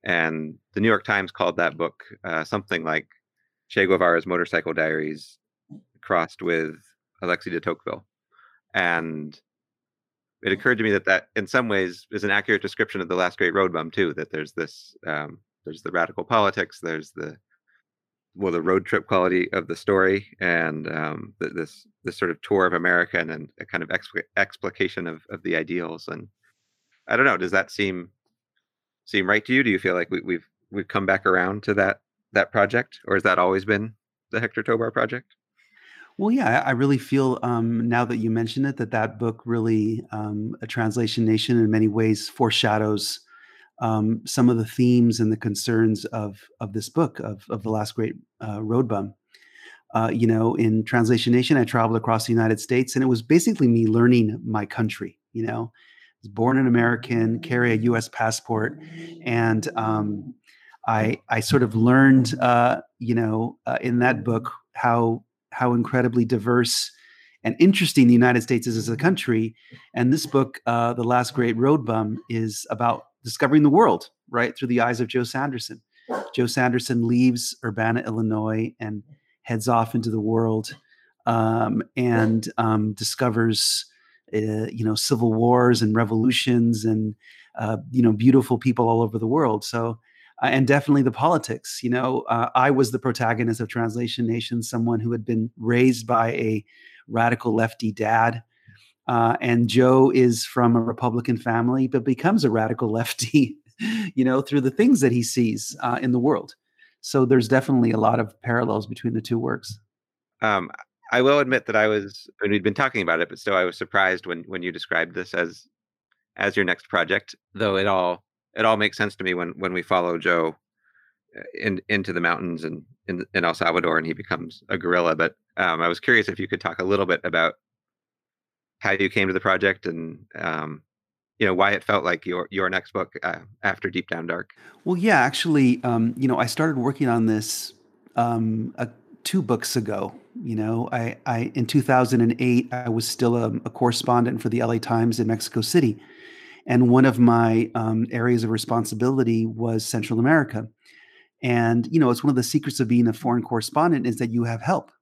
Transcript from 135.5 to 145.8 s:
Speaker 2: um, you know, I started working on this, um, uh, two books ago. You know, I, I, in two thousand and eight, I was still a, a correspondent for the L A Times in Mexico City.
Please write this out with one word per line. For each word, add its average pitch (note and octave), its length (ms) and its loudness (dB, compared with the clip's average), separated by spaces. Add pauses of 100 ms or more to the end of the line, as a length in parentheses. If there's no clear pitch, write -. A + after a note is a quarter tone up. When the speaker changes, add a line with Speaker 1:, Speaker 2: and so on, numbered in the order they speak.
Speaker 2:
um, A#2 340 0
you C3 100 0
know, B2+ 120 0
I A#2+ 80 0
started D#3 320 -2
working C3 300 -2
on A2+ 180 2
this, A2 460 -4 (420)
um, A2+ 640 -2
uh, A#2+ 80 -4 (360)
two F#3 200 -2
books A#2+ 320 -2
ago. G2+ 400 -4 (280)
You A#2 120 -6
know, A2+ 360 -4
I, A#2 240 -4 (100)
I, A#2+ 300 -2
in A#2+ 100 0
two C#3+ 160 2
thousand B2+ 380 4
and A#2 200 4
eight, B2 340 2
I B2 160 -6
was A2+ 180 -2
still A#2+ 300 0
a, A2+ 160 -2 (100)
a - 60 -8
correspondent A#2+ 720 0
for A#2+ 80 -4
the A#2 100 -2
L A#2 120 0
A A2+ 80 0
Times A#2 380 0
in A2+ 100 0
Mexico A2+ 340 -4
City. A#2 360 0 (680)